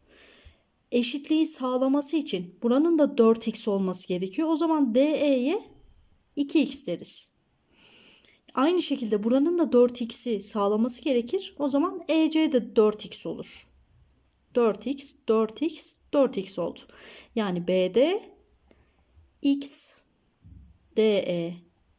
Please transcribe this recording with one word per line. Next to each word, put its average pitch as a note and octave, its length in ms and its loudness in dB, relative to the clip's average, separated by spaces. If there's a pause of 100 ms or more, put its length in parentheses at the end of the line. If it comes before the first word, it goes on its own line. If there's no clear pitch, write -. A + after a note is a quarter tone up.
(920)
Eşitliği C#4+ 560 0
sağlaması C4+ 680 0
için A#3+ 480 -6
buranın D4 360 4
da C#4+ 180 2
dört A3+ 300 4
x - 200 -4
olması G3 400 -2
gerekiyor. F#3+ 420 -2
O E4 60 2
zaman D4 400 2
D B3+ 60 4
E'ye C#4+ 720 0 (640)
iki C#4+ 260 0
x - 240 -4
deriz. - 480 -6 (1200)
Aynı E4 280 2
şekilde A3 420 -2
buranın C#4 340 2
da E4 140 0
dört B3 300 4
x'i A3+ 400 -4
sağlaması G#3+ 600 -2
gerekir. B3+ 580 -2
O C#4+ 80 -2
zaman E4 400 -2
E D#4+ 220 4
C D#4 220 2
de B3 240 0
dört G#3+ 300 4
x - 200 -12
olur. - 440 -10 (840)
Dört A3+ 320 0
x, - 280 -6 (120)
dört A3 340 0
x, - 360 -6 (160)
dört C#4 240 2
x F#3+ 220 -8
oldu. E3+ 200 -6 (560)
Yani F3+ 320 -2
B F#3 280 2
D D#4 340 2 (1120)
x, C#4 520 -2 (1040)
D G#3+ 60 2 (140)
E F3 360 -4 (460)